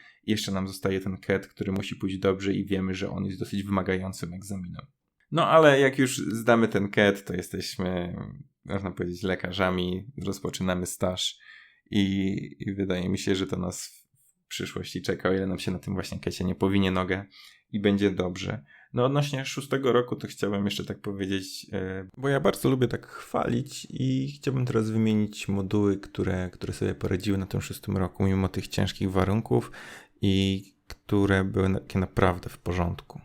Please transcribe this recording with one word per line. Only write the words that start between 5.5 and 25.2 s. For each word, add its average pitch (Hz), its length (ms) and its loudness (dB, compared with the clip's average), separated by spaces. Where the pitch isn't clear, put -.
jak 135 180 4
już 131 200 4
zdamy 113 500 4
ten 101 220 0
ket, 101 360 4
to - 80 -6
jesteśmy, 90 840 -4
można 95 260 -4
powiedzieć, 87 320 -6
lekarzami, 92 880 0
rozpoczynamy 92 600 -2
staż - 540 -4
i, 98 440 2
i 98 140 -4
wydaje 95 360 -2
mi 95 80 0
się, 101 180 0
że 95 120 0
to 92 100 -4
nas 90 280 -6
w - 640 -20
przyszłości - 540 -8
czeka, - 280 -2
o 95 40 4
ile 95 140 0
nam 95 120 -4
się - 120 -4
na 92 80 -4
tym 98 140 -6
właśnie 92 260 -6
kecie 90 260 -4
nie 90 100 0
powinie 98 360 2
nogę 92 340 0
i 110 80 -4
będzie 101 320 4
dobrze. 92 520 -4
No 123 120 2
odnośnie 139 400 0
szóstego 135 460 0
roku 120 240 2
to 104 120 -8
chciałem 101 380 -2
jeszcze 101 200 -2
tak - 160 -8
powiedzieć, 98 720 -6
e, 95 440 -6
bo 131 120 -2
ja 139 100 4
bardzo - 300 2
lubię 127 180 4
tak - 200 -6
chwalić - 840 -4
i 131 460 -2
chciałbym 131 300 -2
teraz 113 240 0
wymienić 110 580 2